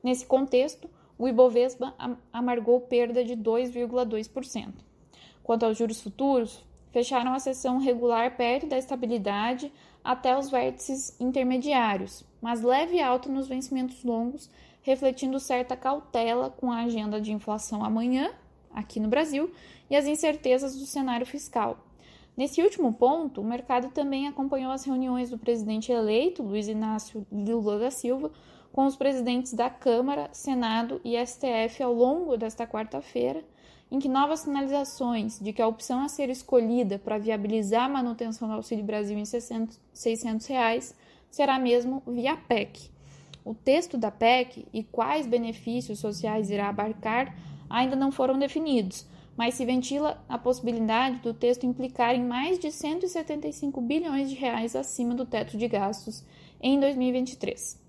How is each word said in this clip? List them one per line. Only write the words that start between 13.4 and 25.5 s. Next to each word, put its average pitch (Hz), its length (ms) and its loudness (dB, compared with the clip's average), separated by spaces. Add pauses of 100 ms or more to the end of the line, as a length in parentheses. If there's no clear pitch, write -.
vencimentos 254 560 -4
longos, 240 480 -2 (320)
refletindo 262 560 2
certa 254 380 -2
cautela 254 720 0
com 254 220 -4
a 233 100 -2
agenda 214 380 -2
de 214 120 -4
inflação 214 520 -4
amanhã, 247 480 0 (420)
aqui 214 240 -8
no 214 100 0
Brasil, 302 440 2 (360)
e 277 60 0
as 285 120 6
incertezas 277 680 2
do 269 80 -10
cenário 262 400 -2
fiscal. - 600 -4 (500)
Nesse 277 260 0
último 349 300 4
ponto, 269 480 2
o 202 40 -4
mercado 247 460 -2
também 277 360 -2
acompanhou 269 460 -2
as 269 120 -6
reuniões 254 460 0
do 233 80 -8
presidente 220 540 0